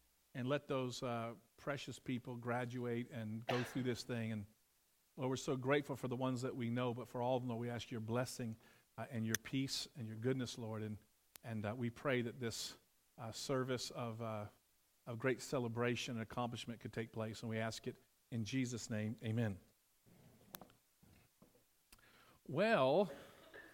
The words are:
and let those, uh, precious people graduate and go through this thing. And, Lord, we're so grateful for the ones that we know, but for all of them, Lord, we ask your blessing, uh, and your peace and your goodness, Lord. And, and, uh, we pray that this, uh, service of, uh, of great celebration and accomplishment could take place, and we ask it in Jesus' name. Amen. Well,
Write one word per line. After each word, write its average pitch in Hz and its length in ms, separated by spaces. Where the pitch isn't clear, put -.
and 123 160
let 143 180
those, 131 340
uh, 117 260
precious 139 420
people 127 380
graduate 120 720
and 113 360
go 123 100
through 127 120
this 123 180
thing. 113 300
And, 104 120
Lord, 131 140
we're 131 60
so 135 200
grateful 139 400
for 127 120
the 120 80
ones 131 260
that 127 120
we 120 140
know, 123 240
but 117 160
for 123 140
all 127 160
of 120 40
them, 127 60
Lord, 117 140
we 120 80
ask 120 200
your 117 100
blessing, 117 540
uh, 113 140
and 113 120
your 110 200
peace - 440
and 113 80
your 110 100
goodness, 127 420
Lord. 110 240
And, 107 160
and, 110 200
uh, 104 100
we 123 140
pray 127 320
that 117 180
this, - 360
uh, 113 100
service 131 640
of, 117 260
uh, 110 240
of 117 120
great 127 220
celebration 120 720
and 113 80
accomplishment 117 580
could 117 120
take 113 180
place, 110 300
and 117 80
we 113 80
ask 113 300
it 123 80
in 113 140
Jesus' 123 460
name. 107 340
Amen. 110 320
Well, 170 640